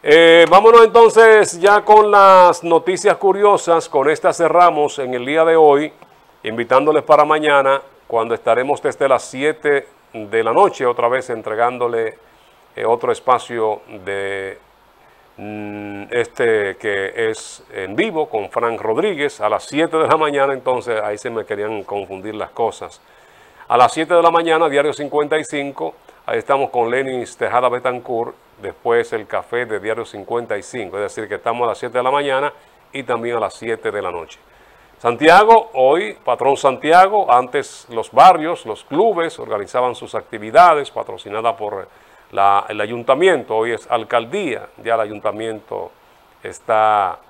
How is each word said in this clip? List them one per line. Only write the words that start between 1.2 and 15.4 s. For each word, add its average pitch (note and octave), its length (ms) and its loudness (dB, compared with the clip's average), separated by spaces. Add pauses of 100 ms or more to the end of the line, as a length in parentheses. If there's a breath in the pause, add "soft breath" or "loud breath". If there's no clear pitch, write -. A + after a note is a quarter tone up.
ya G3+ 240 4
con G#3+ 280 6
las F#3 520 6
noticias E3+ 520 0
curiosas. F#3+ 720 2
Con C#3+ 220 0
esta D#3+ 240 0
cerramos D#3+ 680 2
en B2+ 140 -6
el B2 120 -8
día D#3+ 200 0
de E3 100 4
hoy, D3+ 360 4 (520)
invitándoles C3 600 0
para D3+ 200 4
mañana, C#3+ 580 2 (260)
cuando A2+ 280 -4
estaremos B2 460 -2
desde C#3 260 -4
las B2 160 0
siete C#3+ 640 -4 (260)
de A2 300 -4
la A2 80 -2
noche, C#3+ 340 0
otra A#2+ 220 -2
vez B2+ 220 -4
entregándole, A#2 920 -4 (560 soft breath)
eh, A2 100 -8
otro A#2 280 -2
espacio A#2 680 -4 (220)
de, G2 560 -10 (760 soft breath)
mm, G#2 720 -14